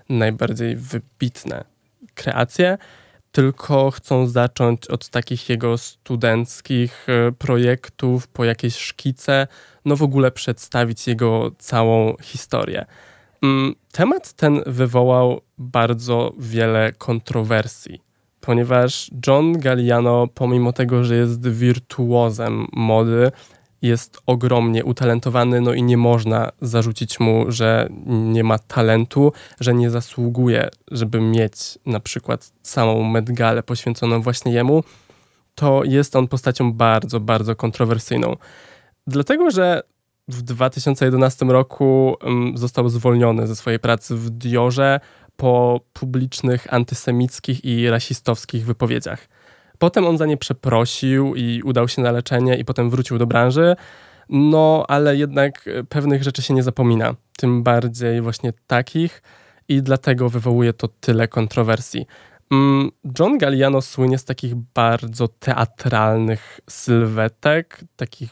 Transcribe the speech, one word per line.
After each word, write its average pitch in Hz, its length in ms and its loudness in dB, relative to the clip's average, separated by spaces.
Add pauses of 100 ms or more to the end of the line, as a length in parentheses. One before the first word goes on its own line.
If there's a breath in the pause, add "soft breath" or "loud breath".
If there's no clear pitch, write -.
najbardziej 113 680 -2
wybitne - 880 -10 (520)
kreacje, 180 600 -2 (540 loud breath)
tylko 135 600 2
chcą 127 360 -2
zacząć 120 600 0
od - 220 -8
takich - 400 -6
jego 117 280 -2
studenckich, 120 1300 -4
e, 120 220 2
projektów, 123 960 -2
po - 180 -4
jakieś 117 300 -2
szkice, 135 720 -4 (380 loud breath)
no 143 100 2
w 147 80 0
ogóle 135 280 2
przedstawić - 760 -4
jego 117 500 0
całą 113 640 0
historię. - 640 -6 (580 soft breath)
Mm, 135 320 0 (160)
temat 277 420 0
ten 147 320 2
wywołał 127 760 2 (160)
bardzo 120 800 -2
wiele 113 580 0
kontrowersji, 113 1040 -4 (400)
ponieważ 123 680 0 (160)
John 147 260 4
Galliano, 120 800 2
pomimo 123 400 0
tego, 123 300 0
że 120 120 0
jest 120 320 0
wirtuozem 117 1300 0
mody, 117 580 2 (500 soft breath)
jest 117 440 -2
ogromnie 120 600 2
utalentowany, 120 760 0
no 120 120 2
i 123 100 0
nie 120 140 4
można 117 540 2 (100)
zarzucić 113 580 -4
mu, 113 320 2
że 113 380 0 (160)
nie 113 380 0
ma 110 160 2
talentu, 120 720 2 (260 loud breath)
że 123 140 0
nie 120 160 2
zasługuje, 120 800 0 (220)
żeby 113 300 -2
mieć 110 640 -2
na 113 140 -4
przykład - 520 -8 (100)
całą 113 420 0
Met 113 280 0
Galę 113 320 0
poświęconą 117 580 -2
właśnie 123 300 -2
jemu, 131 320 2 (720 soft breath)
to 139 280 2
jest 139 320 2
on 131 120 2
postacią 123 460 -2
bardzo, 113 460 2
bardzo 110 360 0
kontrowersyjną. 117 800 -2 (720 loud breath)
Dlatego, 269 440 0
że 180 320 0 (440)
w 123 140 -10
dwa 123 280 0
tysiące 135 360 -2
jedenastym 127 460 2
roku, 131 720 2
mm, 123 360 -2
został 120 320 -2
zwolniony 117 580 2
ze 110 80 -4
swojej 113 240 -4
pracy 117 360 -2
w 117 140 -6
Diorze 123 720 0 (380 soft breath)
po 123 440 2 (120)
publicznych 127 800 -4
antysemickich 123 920 -2
i 120 240 0
rasistowskich 117 760 -4
wypowiedziach. 120 640 -4 (520 soft breath)
Potem 175 260 2
on 170 120 2
za 156 80 0
nie 151 120 0
przeprosił 131 1000 0
i 120 300 -4
udał 123 220 2
się 127 140 -4
na 120 100 2
leczenie 123 460 0
i - 80 -6
potem 120 240 -2
wrócił 123 280 -2
do 117 100 0
branży. 127 480 4 (540 loud breath)
No, 156 580 4
ale 143 300 2
jednak, 139 500 -2
e, 123 160 -6
pewnych 143 400 0
rzeczy 135 180 -4
się 135 120 -2
nie 131 100 2
zapomina, 120 520 0 (220)
tym 123 260 0
bardziej 117 580 0
właśnie 117 320 -6 (140)
takich 147 540 -2 (460 soft breath)
i 139 140 2
dlatego 131 480 0
wywołuje 120 440 2
to - 140 -6
tyle 113 400 0
kontrowersji. 113 800 -2 (460 loud breath)
Mm, 139 400 2 (280)
John 226 180 2
Galliano 135 440 2
słynie 131 360 0
z - 80 -8
takich 127 300 -6
bardzo 117 720 -2
teatralnych 113 1300 -2 (100)
sylwetek, 117 1120 0 (120)
takich - 360 -12